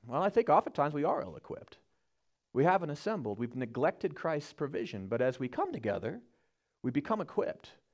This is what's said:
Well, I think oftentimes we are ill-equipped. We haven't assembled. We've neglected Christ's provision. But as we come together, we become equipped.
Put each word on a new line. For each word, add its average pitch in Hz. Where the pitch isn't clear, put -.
Well, 131
I 196
think 226
oftentimes 151
we 147
are 190
ill-equipped. -
We 131
haven't 175
assembled. 143
We've 120
neglected 131
Christ's 156
provision. 135
But 117
as 127
we 127
come 359
together, 120
we 127
become 147
equipped. -